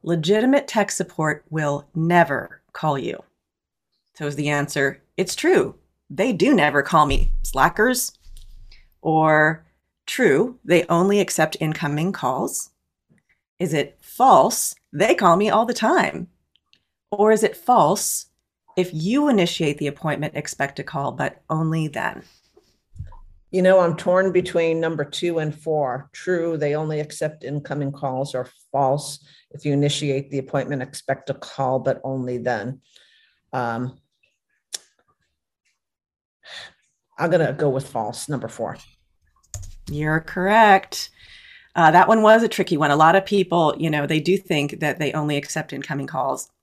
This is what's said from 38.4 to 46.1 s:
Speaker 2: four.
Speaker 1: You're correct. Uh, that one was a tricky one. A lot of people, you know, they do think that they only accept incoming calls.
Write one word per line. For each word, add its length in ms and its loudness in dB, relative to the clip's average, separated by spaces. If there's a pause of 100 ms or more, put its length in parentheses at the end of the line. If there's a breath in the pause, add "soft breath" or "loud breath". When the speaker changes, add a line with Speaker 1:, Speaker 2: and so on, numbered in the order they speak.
Speaker 2:
four. 280 -10 (1120)
Speaker 1:
You're 300 -2
correct. 880 2 (680 soft breath)
Uh, 160 6
that 160 8
one 140 4
was 200 8
a 60 0
tricky 280 -2
one. 140 0
A 60 4
lot 200 6
of 100 2
people, 520 2
you 120 -2
know, 160 -2
they 140 0
do 180 0
think 420 -4
that 180 -4
they 140 -4
only 240 -4
accept 360 -8
incoming 340 -8
calls. 440 -6 (120)